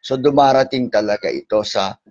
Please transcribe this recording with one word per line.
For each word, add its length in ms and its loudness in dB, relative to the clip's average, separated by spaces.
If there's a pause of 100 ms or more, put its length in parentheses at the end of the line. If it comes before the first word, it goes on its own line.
So, 160 -4
dumarating 720 2
talaga 400 -2
ito 320 -4
sa, 320 -4 (160)